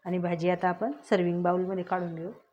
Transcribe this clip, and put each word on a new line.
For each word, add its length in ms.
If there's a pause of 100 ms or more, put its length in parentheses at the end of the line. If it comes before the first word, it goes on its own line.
आणि 120
भाजी 320
आता 200
आपण 220 (180)
सर्व्हिंग 340
बाउलमध्ये 400
काढून 320
घेऊ. 160 (200)